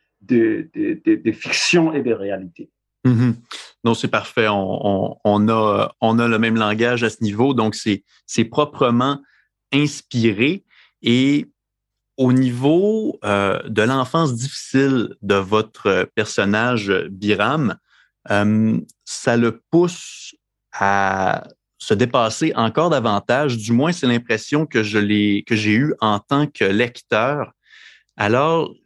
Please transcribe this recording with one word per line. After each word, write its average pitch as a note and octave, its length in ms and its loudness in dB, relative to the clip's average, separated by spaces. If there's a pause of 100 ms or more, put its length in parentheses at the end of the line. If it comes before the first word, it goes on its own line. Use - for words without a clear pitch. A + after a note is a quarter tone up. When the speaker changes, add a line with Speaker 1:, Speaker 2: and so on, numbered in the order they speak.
(200)
Speaker 1:
de, A2 540 0
de, G#2 300 -4
de, A2 100 2
de A2 180 -2
fiction - 640 0
et C#3 80 -2
de A#2 100 -2
réalité. F#2+ 560 -8 (360)
Speaker 2:
Mhm. B2 320 2 (480)
Non, A#2 100 2
c'est - 140 -4
parfait. A2 400 0
On, G2+ 380 -2
on, G2+ 380 -2
on G#2 240 4
a, G#2+ 540 0
on A2+ 160 4
a A#2 100 2
le A2+ 100 2
même A2+ 180 2
langage A2+ 480 0
à A2 60 0
ce - 120 -10
niveau. A2 320 0
Donc, A2 200 0
c'est, G2+ 280 -2 (240)
c'est - 180 0
proprement C3+ 760 0 (520)
inspiré. C3+ 920 0 (360)
Et C3+ 460 2 (720)
au B2+ 160 4
niveau, D3+ 880 0
euh, G2 420 0
de G#2+ 140 -2
l'enfance C3 540 0
difficile C3+ 880 -2
de G2+ 140 0
votre G2 800 0
personnage, G#2+ 800 -2 (160)
Biram, G#2 680 -2 (540)
euh, G#2+ 480 2 (280)
ça - 320 -2
le A#2 320 0
pousse - 640 -2 (380)
à G2 720 0 (340)
se - 160 -2
dépasser A#2+ 640 0
encore A#2+ 340 0
davantage. A#2+ 640 0
Du A2 160 -4
moins, C#3+ 200 2
c'est E3+ 140 -4
l'impression A#2+ 600 0
que A#2 160 0
je G#2 160 -2
l'ai, G#2 460 0
que A2+ 120 -2
j'ai G#2+ 160 0
eue C3+ 280 0
en G#2+ 180 0
tant C#3+ 280 -2
que D3 180 -4
lecteur. A#2 880 -2 (640)
Alors, C#3 560 0 (120)